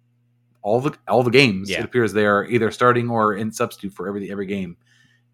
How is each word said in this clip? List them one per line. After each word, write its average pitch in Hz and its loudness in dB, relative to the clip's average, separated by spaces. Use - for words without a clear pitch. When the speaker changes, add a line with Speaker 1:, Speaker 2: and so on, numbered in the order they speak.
Speaker 1:
all 107 0
the, 147 -4
all 113 2
the 120 0
games. 101 4
Speaker 2:
Yeah. 87 -2
Speaker 1:
It 107 -4
appears 110 0
they 107 2
are 101 2
either 110 0
starting 120 2
or 110 2
in 107 -6
substitute 107 -6
for 90 -10
every, 101 -8
every 101 -8
game. 92 -8